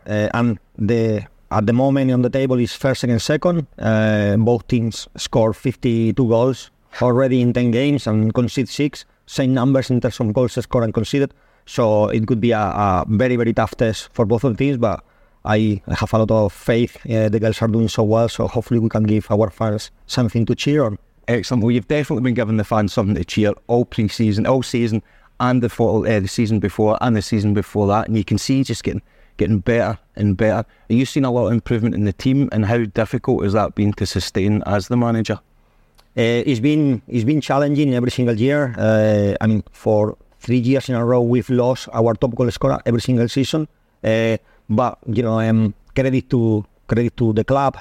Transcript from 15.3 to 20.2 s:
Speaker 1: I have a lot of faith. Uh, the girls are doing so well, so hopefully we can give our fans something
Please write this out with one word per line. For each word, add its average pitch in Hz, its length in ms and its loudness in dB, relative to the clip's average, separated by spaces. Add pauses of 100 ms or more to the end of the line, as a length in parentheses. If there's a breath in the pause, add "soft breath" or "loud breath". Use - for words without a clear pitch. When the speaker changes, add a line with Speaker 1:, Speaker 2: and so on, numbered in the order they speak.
Speaker 1:
I 107 460 0
have - 240 -4
a 113 60 4
lot 110 120 2
of 107 220 2
faith. 117 520 -2
Uh, 110 220 0
the 107 140 0
girls 110 200 -2
are 120 60 0
doing 110 220 2
so - 140 0
well, 113 260 2
so - 180 -4
hopefully 117 320 -2
we 113 80 0
can 110 160 0
give 107 260 0
our 107 200 2
fans 107 420 -4 (160)
something 117 380 0